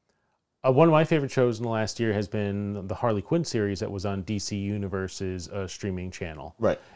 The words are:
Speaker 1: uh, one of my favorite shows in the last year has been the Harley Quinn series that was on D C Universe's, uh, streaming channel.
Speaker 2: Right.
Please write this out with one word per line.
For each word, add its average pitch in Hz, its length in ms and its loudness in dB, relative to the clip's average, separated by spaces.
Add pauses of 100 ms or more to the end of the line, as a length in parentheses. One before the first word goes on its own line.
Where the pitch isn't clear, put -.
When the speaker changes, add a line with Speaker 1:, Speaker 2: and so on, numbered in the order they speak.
(680)
Speaker 1:
uh, 131 60 8
one 160 160 8
of 160 40 6
my 156 120 6
favorite 147 260 2
shows 123 280 2
in 120 60 -6
the 117 60 -2
last 110 280 -2
year 113 140 2
has 101 160 0
been 101 580 -4
the 95 80 -6
Harley 107 280 0
Quinn 165 220 0
series 101 360 0
that 98 100 -4
was 98 140 -6
on 98 180 -2
D 104 160 -2
C - 180 -4
Universe's, 95 920 -4
uh, 98 180 -6
streaming 92 440 -6
channel. 78 480 -10
Speaker 2:
Right. - 200 2 (180)